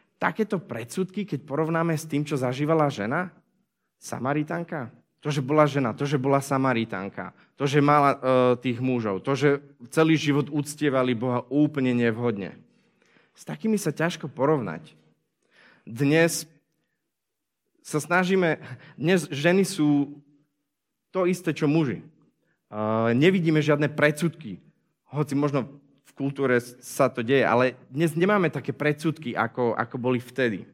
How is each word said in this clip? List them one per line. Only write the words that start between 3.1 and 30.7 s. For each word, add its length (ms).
Samaritánka, 960
to, 80
že 80
bola 240
žena, 240
to, 160
že 160
bola 160
Samaritánka, 960
to, 80
že 160
mala, 320
e, 40
tých 160
mužov, 480
to, 80
že 240
celý 240
život 400
uctievali 640
Boha 320
úplne 480
nevhodne. 560
S 80
takými 400
sa 80
ťažko 400
porovnať. 640
Dnes 640
sa 160
snažíme, 640
dnes 400
ženy 320
sú 560
to 160
isté, 240
čo 160
muži. 320
E, 80
nevidíme 480
žiadne 240
predsudky, 720
hoci 240
možno 400
v 80
kultúre 480
sa 480
to 160
deje, 160
ale 320
dnes 240
nemáme 400
také 240
predsudky, 560
ako, 400
ako 240
boli 240
vtedy. 520